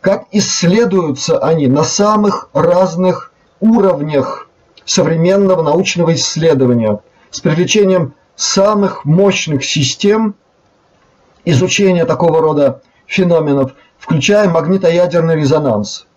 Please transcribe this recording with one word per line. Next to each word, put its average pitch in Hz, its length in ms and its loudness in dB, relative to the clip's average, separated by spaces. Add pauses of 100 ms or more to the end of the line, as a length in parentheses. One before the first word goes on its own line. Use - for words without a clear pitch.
как 196 300 -2
исследуются 180 1080 -2
они 156 280 0
на 143 160 2
самых 208 680 -2
разных 175 800 0 (280)
уровнях 165 880 0 (360)
современного 175 760 0
научного 175 500 0
исследования 123 880 0 (320)
с - 80 -14
привлечением 175 760 0 (220)
самых 202 720 -2
мощных 160 580 0
систем 202 720 -2 (1120)
изучения 175 600 0
такого 160 360 0
рода 147 400 0 (240)
феноменов, 151 680 0 (260)
включая 202 520 0
магнитоядерный 170 880 0
резонанс. 139 680 -2 (120)